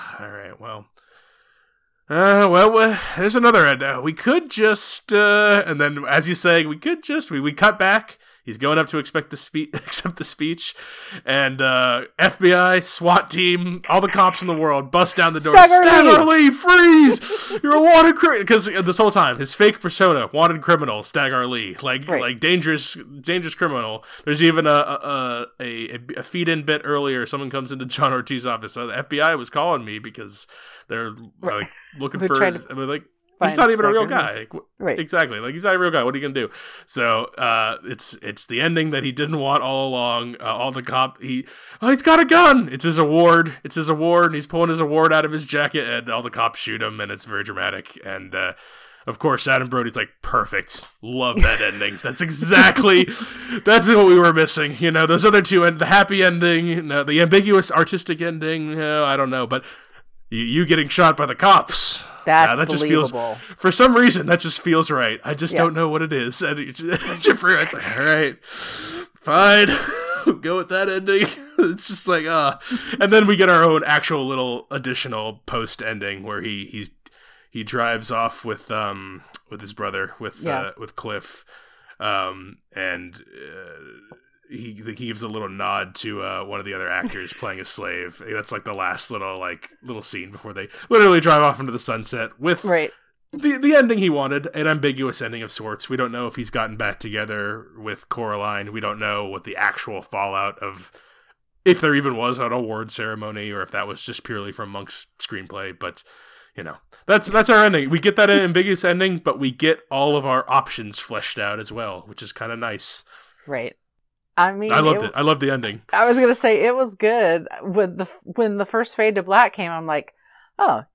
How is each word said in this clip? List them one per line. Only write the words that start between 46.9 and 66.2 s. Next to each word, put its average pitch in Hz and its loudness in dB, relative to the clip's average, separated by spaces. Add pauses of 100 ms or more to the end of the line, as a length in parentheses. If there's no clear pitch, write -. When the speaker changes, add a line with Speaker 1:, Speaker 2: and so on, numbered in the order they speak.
Speaker 1:
and 101 -8
it's 101 -12
very 101 -8
dramatic. 95 -8
And, 95 -12
uh, 92 -4 (540)
of 117 -10
course, 139 -2
Adam 131 0
Brody's 120 -4
like, 110 -4 (120)
"Perfect. - -4 (160)
Love 120 -2
that 110 4
ending. 101 -4
That's 123 -6
exactly, 185 6 (280)
Speaker 2:
<laughs> - -8
Speaker 1:
that's 208 6
what 208 8
we 180 10
were 170 6
missing." 156 0
You 165 0
know, 160 2
those 165 2
other 208 6
two, 175 4
and 170 2
the 160 0
happy 196 4
ending, 170 2
you 170 -2
know, 143 -2
the 151 2
ambiguous 190 4
artistic 165 -2
ending, 160 -6
you 156 -8
know, 151 -2
I 139 0
don't 135 0
know, 127 -4
but 127 -4 (680)
y-, 113 -6
you 120 -2
getting 156 0
shot 160 4
by 147 -2
the 127 -4
cops. - 2 (220)
Speaker 2:
That's 156 4
Speaker 1:
Uh, 156 0
that 156 -4
just 151 -2
feels, 151 0
Speaker 2:
believable. 117 -8 (200)
Speaker 1:
for 185 0
some 247 6
reason, 190 4
that 175 4
just - -6
feels 160 2
right. 120 0
I 147 -4
just 165 -4
Speaker 2:
Yeah. - 0
Speaker 1:
don't 165 0
know 160 -2
what 156 -2
it 156 -6
is. 123 -4